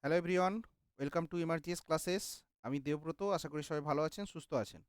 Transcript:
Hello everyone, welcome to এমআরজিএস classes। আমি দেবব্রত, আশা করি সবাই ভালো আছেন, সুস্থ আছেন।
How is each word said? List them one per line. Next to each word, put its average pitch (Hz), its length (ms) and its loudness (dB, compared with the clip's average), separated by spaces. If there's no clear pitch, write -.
Hello 156 180 6
everyone, 180 320 4
welcome 156 320 0
to 180 120 -6
এমআরজিএস 165 420 -2
classes। 180 380 2
আমি 135 180 -2
দেবব্রত, 151 440 -4
আশা 180 260 0
করি 151 140 -6
সবাই 151 180 -2
ভালো 147 200 2
আছেন, 160 240 -2
সুস্থ - 280 -10
আছেন। - 360 -2